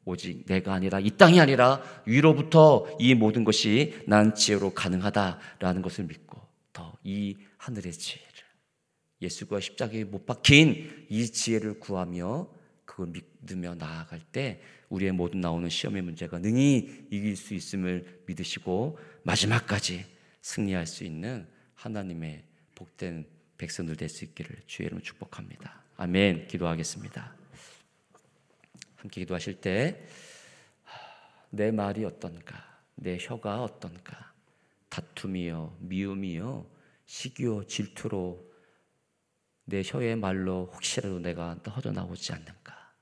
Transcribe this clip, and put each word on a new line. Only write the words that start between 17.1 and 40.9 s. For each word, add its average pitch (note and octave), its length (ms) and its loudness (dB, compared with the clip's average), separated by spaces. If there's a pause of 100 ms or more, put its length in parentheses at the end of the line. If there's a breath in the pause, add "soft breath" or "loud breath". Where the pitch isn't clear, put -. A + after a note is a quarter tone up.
이길 G2+ 240 -2
수 - 180 -12
있음을 F2+ 720 -6
믿으시고, F#2 720 -6 (240 loud breath)
마지막까지 G2+ 840 0 (360 soft breath)
승리할 F#2+ 460 -2
수 - 160 -12
있는 F2+ 420 -8 (300 soft breath)
하나님의 E2 680 -10 (300 soft breath)
복된 E2+ 500 -12 (340)
백성들 D#2+ 360 -8
될 D#2+ 140 -8
수 - 160 -14
있기를 - 300 -14 (100)
주의 - 220 -10
이름으로 F2 160 -10
축복합니다. - 800 -18 (140)
아멘. F2+ 500 2
기도하겠습니다. E2+ 920 -8 (1600 loud breath)
함께 F#2 200 -12
기도하실 F2+ 340 -6
때, A2+ 420 -2 (840 loud breath)
"하, - 160 -20 (500 loud breath)
내 G#2 220 0
말이 G#2 340 -2
어떤가? - 580 -12 (320)
내 F2+ 240 -8
혀가 A2+ 440 -6
어떤가? - 680 -14 (580)
다툼이요, E2+ 880 -8
미움이요, G2 880 -6 (400 soft breath)
시기요, A#2 600 -6
질투로 F#2 720 -6 (1300 soft breath)
내 G2 180 -4
혀의 A#2 340 -4
말로 F#2 560 -2
혹시라도 F#2+ 460 -6